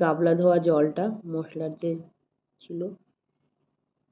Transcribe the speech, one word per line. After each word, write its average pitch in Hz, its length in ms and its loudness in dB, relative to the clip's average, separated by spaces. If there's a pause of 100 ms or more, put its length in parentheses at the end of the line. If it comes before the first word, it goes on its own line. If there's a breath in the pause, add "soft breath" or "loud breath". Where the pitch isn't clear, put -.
গাবলা 165 380 2
ধোয়া 175 160 4 (100)
জলটা, 156 380 2 (280)
মশলার 160 480 -8
যে 170 100 -4 (680)
ছিল, 170 200 -10 (1300)